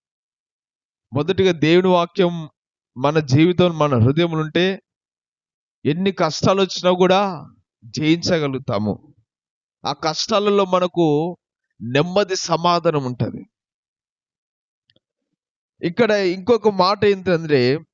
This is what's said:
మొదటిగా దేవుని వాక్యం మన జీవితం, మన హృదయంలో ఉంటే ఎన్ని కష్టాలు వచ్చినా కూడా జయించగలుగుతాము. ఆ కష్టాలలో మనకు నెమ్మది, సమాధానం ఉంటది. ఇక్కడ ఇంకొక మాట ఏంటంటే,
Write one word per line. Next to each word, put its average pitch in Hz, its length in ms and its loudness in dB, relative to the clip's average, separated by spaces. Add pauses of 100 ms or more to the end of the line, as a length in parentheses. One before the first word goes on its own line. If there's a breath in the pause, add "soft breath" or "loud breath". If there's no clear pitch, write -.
(1120)
మొదటిగా 180 380 0
దేవుని 170 360 4
వాక్యం 175 600 0 (480)
మన 143 220 2
జీవితం, 165 580 2
మన 147 180 2
హృదయంలో 156 420 2
ఉంటే 170 440 -2 (1040)
ఎన్ని 175 260 -2
కష్టాలు 190 500 0
వచ్చినా 180 300 0
కూడా 185 580 0 (360)
జయించగలుగుతాము. 139 1300 -2 (720)
ఆ 131 80 -4
కష్టాలలో 202 720 0
మనకు 175 720 0 (440)
నెమ్మది, 180 540 -2
సమాధానం 165 720 -2
ఉంటది. 120 400 -6 (2250)
ఇక్కడ 208 300 0
ఇంకొక 196 560 0
మాట 196 380 0
ఏంటంటే, 165 720 0 (140)